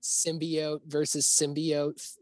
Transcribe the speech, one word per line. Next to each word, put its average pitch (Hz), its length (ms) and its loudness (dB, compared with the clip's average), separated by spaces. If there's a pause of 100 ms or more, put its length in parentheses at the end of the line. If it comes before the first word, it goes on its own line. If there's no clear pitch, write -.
symbiote 156 840 -2
versus 147 400 0
symbiote 147 720 2
f-, - 240 -14